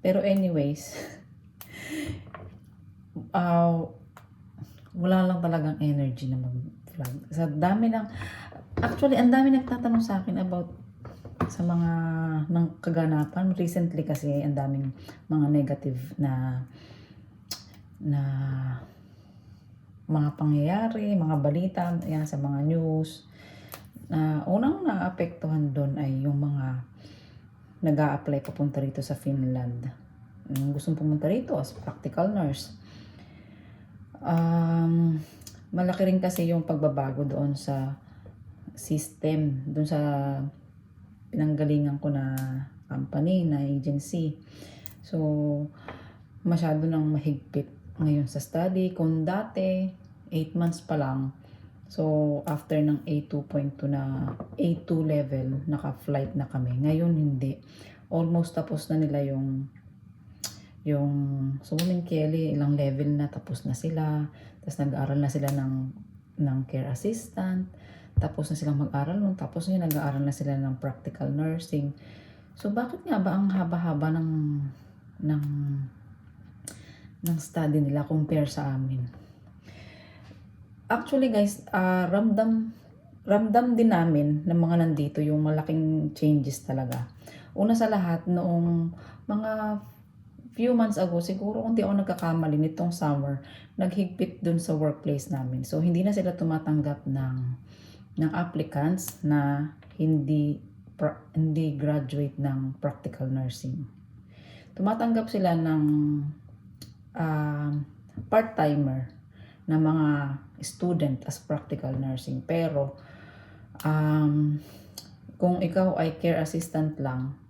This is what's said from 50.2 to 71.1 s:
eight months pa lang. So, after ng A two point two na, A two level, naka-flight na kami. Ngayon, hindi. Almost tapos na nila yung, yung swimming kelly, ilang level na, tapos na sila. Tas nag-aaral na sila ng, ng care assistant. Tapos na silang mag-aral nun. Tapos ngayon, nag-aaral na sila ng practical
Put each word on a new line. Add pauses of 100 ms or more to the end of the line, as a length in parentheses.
eight
months
pa
lang. (520)
So,
after
ng
A (140)
two
point
two
na, (240)
A (180)
two
level,
naka-flight
na
kami.
Ngayon,
hindi. (520)
Almost
tapos
na
nila
yung, (1160)
yung (520)
swimming
kelly,
ilang
level
na,
tapos
na
sila. (360)
Tas
nag-aaral
na
sila
ng, (680)
ng
care
assistant. (480)
Tapos
na
silang
mag-aral
nun.
Tapos
ngayon,
nag-aaral
na
sila
ng
practical